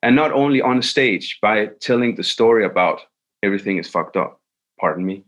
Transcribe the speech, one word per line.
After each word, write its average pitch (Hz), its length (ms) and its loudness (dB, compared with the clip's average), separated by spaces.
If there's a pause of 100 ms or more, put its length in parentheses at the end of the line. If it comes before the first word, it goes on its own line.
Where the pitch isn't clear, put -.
and 123 140 4
not 151 160 2
only 139 300 2
on 127 180 2
stage 120 600 -2
by 107 240 0 (140)
telling 120 340 0
the 98 100 -8
story 113 400 2
about 90 380 0 (400)
everything 98 340 -2
is 82 100 -6
fucked - 300 -4
up, - 240 -4 (400)
pardon 85 240 -2
me. 95 240 -8